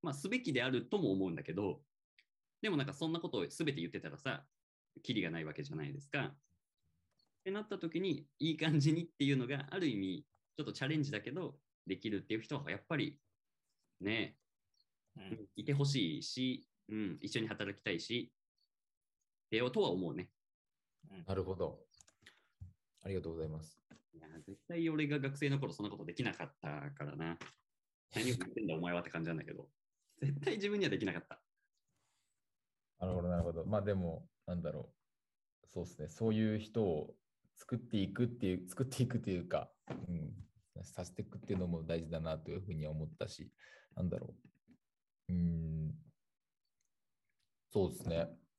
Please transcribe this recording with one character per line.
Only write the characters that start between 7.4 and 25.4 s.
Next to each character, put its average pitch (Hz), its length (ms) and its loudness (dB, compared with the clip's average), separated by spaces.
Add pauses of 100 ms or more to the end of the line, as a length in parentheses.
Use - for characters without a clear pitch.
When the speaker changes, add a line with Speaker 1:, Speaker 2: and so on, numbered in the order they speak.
Speaker 1:
て 190 80 -2
な 208 80 0
っ 214 80 -8
た 190 100 -6
時 170 220 0
に、 190 260 0 (120)
い 160 140 4
い 156 40 2
感 156 240 6
じ 156 140 8
に 170 100 2
っ - 20 -8
て - 180 0
い 139 80 6
う 135 40 6
の 123 100 2
が、 139 240 -4
あ 190 80 -2
る 175 100 4
意 113 80 2
味、 95 300 -2 (300)
ち - 40 -8
ょ - 20 -2
っ 110 40 -4
と 110 60 -4
チ - 100 -4
ャ 135 60 0
レ 156 80 2
ン 151 60 4
ジ 139 100 0
だ 104 80 0
け 120 100 -6
ど、 170 300 -6 (260)
で 92 120 -2
き - 100 -4
る 101 100 2
っ - 40 0
て 101 100 -4
い 110 60 0
う - 20 -2
人 127 180 -6
は 73 120 -6
や 98 80 -2
っ - 100 -10
ぱ 165 80 0
り、 87 240 0 (800)
ね、 104 380 -2 (800)
Speaker 2:
う - 40 -14
ん。 - 20 -14
Speaker 1:
う 87 40 -14
ん、 107 280 -10
い - 100 -8
て 143 100 2
ほ 139 100 6
し 113 340 2
い - 40 -6
し、 127 440 -2 (220)
う 107 80 -4
ん、 95 240 0
一 - 180 -2
緒 113 40 2
に 110 60 -2
働 101 300 -2
き - 60 -20
た 107 60 0
い 85 100 0
し、 - 320 -4 (1120)
っ - 40 -20
て 110 80 2 (120)
と 214 120 4
は 147 80 6
思 90 200 2
う - 40 -4
ね。 87 160 -6 (800)
Speaker 2:
う 98 40 -18
ん。 90 120 -14
Speaker 3:
な 95 80 0
る 92 100 2
ほ 92 100 -2
ど。 87 320 -2 (1160)
あ - 60 -6
り 98 60 0
が 90 60 2
と 82 100 -4
う 82 40 -4
ご 82 40 -6
ざ 80 60 -2
い 78 40 -2
ま 78 140 -4
す。 - 180 -18 (320)
Speaker 1:
い 165 60 -20
や、 160 80 -20 (180)
絶 - 220 -12
対 165 220 0
俺 156 180 2
が 143 140 2
学 139 160 0
生 143 120 2